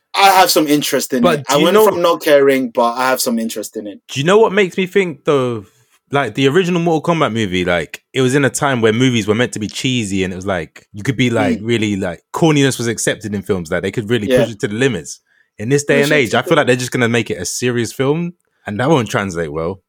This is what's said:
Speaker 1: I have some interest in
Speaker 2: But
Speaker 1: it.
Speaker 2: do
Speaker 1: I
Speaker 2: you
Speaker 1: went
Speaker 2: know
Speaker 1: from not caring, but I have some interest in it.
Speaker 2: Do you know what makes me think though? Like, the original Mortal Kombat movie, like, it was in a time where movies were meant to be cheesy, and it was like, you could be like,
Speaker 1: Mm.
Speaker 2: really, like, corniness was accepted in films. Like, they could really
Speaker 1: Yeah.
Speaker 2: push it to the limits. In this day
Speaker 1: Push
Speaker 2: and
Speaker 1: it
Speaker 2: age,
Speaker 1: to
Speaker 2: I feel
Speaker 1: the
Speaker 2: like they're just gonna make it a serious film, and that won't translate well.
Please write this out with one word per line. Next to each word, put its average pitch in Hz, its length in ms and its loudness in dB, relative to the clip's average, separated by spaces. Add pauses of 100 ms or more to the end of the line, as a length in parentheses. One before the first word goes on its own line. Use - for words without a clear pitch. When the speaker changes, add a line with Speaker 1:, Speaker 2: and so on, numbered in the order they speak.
(140)
Speaker 1:
I 196 160 4
have 185 220 6
some 156 160 2
interest 143 440 0
in 123 120 0
Speaker 2:
But 160 160 2
Speaker 1:
it. 135 80 -14
Speaker 2:
do 135 80 2
Speaker 1:
I - 20 4
Speaker 2:
you 151 60 2
Speaker 1:
went 175 100 4
Speaker 2:
know 214 140 8
Speaker 1:
from 185 160 0
not 170 180 0
caring, 139 480 4
but 117 240 0
I 127 160 -2
have 127 100 0
some 117 200 -2
interest 113 360 -8
in 107 120 -10
it. 98 120 -16 (100)
Speaker 2:
Do 131 100 -8
you 143 80 -2
know 196 100 6
what 220 160 4
makes 190 240 0
me 190 80 0
think 180 400 -2
though? 123 400 0 (460)
Like, 135 240 -2
the 135 120 2
original 175 320 2
Mortal 165 220 0 (140)
Kombat 139 180 0
movie, 92 320 0
like, 85 380 -2 (100)
it 127 80 0
was 131 140 2
in 143 100 2
a 123 60 2
time 139 280 -2
where 110 140 4
movies 120 320 0
were 104 80 2
meant 117 200 -2
to 117 60 -8
be 107 80 -4
cheesy, 101 560 -2
and 92 80 -4
it 90 40 -10
was 92 100 -12
like, 90 480 -6
you 101 80 -14
could 101 160 -4
be 123 140 2
like, 110 260 0
Speaker 1:
Mm. 98 80 -10
Speaker 2:
really, 110 300 0
like, 92 260 -6 (140)
corniness 143 420 2
was 120 80 -6
accepted 110 480 -4
in 101 80 -4
films. 87 300 -4
Like, 87 100 -2
they 95 100 -4
could 104 160 -6
really 107 220 -2
Speaker 1:
Yeah. 127 140 2
Speaker 2:
push 117 100 -4
it 98 60 -18
to 131 80 -2
the 104 80 -8
limits. 113 440 -4 (380)
In 107 120 -8
this 143 140 0
day 143 180 2
Speaker 1:
Push - 20 2
Speaker 2:
and 147 80 0
Speaker 1:
it 151 40 2
Speaker 2:
age, 131 140 2
Speaker 1:
to 117 80 0
Speaker 2:
I 113 60 0
feel - 80 -4
Speaker 1:
the - 60 2
Speaker 2:
like 135 100 2
they're 123 80 4
just 127 160 -4
gonna 123 180 0
make 120 220 -2
it - 80 -8
a 90 60 -8
serious 120 460 -4
film, 160 420 -2 (340)
and 101 120 -4
that 123 80 0
won't 131 220 2
translate 85 420 -4
well. 82 380 -6